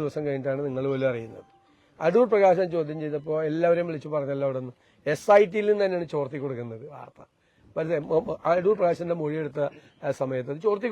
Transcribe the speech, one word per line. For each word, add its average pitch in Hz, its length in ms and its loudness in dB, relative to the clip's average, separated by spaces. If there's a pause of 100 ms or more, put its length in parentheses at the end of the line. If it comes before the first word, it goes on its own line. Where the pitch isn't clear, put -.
ദിവസം 151 260 -4
കഴിഞ്ഞിട്ടാണ് 135 400 -2
നിങ്ങൾ 131 240 -4
പോലും 131 200 0
അറിയുന്നത്. 113 360 -10 (540)
അടൂർ 180 320 4
പ്രകാശൻ 190 420 6
ചോദ്യം 156 280 -2
ചെയ്തപ്പോ 151 320 -4 (140)
എല്ലാവരെയും 170 420 2
വിളിച്ചു 156 240 -8
പറഞ്ഞല്ലോ 139 340 -2
അവിടെ 131 120 -4
നിന്ന്. 127 140 -10 (380)
എസ് - 240 2
ഐ 208 60 10 (100)
ടിയിൽ 208 180 -2
നിന്ന് 208 140 4
തന്നെയാണ് 180 280 -2
ചോർത്തി 143 300 -4
കൊടുക്കുന്നത് 120 500 -8
വാർത്ത. 127 280 -20 (560)
വെറുതെ 160 220 0 (100)
മ-, 165 180 2
മ-, 160 100 -6 (140)
അടൂർ 180 300 4
പ്രകാശന്റെ 170 400 0
മൊഴിയെടുത്ത, 151 400 -4 (440)
ആ, 147 60 -2 (100)
സമയത്ത് 131 340 -4
അത് 156 120 -12
ചോർത്തി 208 260 0